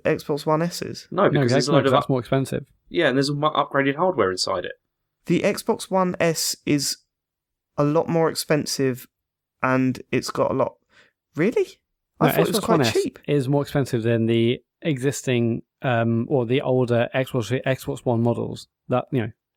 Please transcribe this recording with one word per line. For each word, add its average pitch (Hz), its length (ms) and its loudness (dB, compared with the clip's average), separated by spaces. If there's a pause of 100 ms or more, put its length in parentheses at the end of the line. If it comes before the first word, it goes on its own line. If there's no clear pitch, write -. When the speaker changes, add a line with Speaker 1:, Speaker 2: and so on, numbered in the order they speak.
Speaker 1:
Xbox 151 400 -2
One 156 180 2
S 175 200 -6
is? - 300 -12
Speaker 2:
No, 190 140 2
Speaker 3:
No, - 40 4
Speaker 2:
because 135 220 2
Speaker 3:
that's 127 140 2
Speaker 2:
there's - 20 -4
a - 20 0
Speaker 3:
not, 143 60 4
Speaker 2:
load 135 100 4
of 127 60 4
Speaker 3:
that's 135 140 4
Speaker 2:
up- - 40 -2
Speaker 3:
more 131 80 2
expensive. 135 480 -2 (220)
Speaker 2:
Yeah, 170 180 0
and 127 100 2
there's 139 140 0
mu-, 147 220 0
upgraded 139 420 0
hardware 143 380 2
inside 92 320 -4
it. - 80 -8 (540)
Speaker 1:
The 170 160 2
Xbox - 460 -2
One 185 300 0
S - 380 0 (100)
is 147 300 0 (800)
a 147 80 0
lot 147 240 0
more 160 220 2
expensive, 135 760 -2 (560)
and 131 480 0
it's - 220 -2
got 127 180 0
a - 40 -4
lot. 131 200 -2 (640)
Really? 262 420 -2 (400)
I - 80 2
Speaker 3:
No, 143 60 4
Speaker 1:
thought 151 80 2
it 165 80 4
was 180 80 -2
Speaker 3:
Xbox 196 80 -4
Speaker 1:
quite 220 140 2
Speaker 3:
One 127 100 4
S 110 60 0
Speaker 1:
cheap. 381 240 -2 (100)
Speaker 3:
is 143 200 0
more 143 140 2
expensive 131 400 -2
than 113 240 2
the 117 340 2 (220)
existing, 123 800 -2 (200)
um, 117 460 0
or 127 180 0
the 127 160 0
older 120 520 2
Xbox, 131 500 -2
Xbox 131 400 -4
One 117 200 2
models. 117 420 -2 (220)
That, 127 240 0
you 135 80 0
know, 110 100 -4 (260)